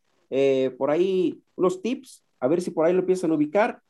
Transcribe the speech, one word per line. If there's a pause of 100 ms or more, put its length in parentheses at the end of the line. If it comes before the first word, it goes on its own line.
(300)
eh,
por
ahí, (140)
unos
tips, (160)
a
ver
si
por
ahí
lo
empiezan
a
ubicar.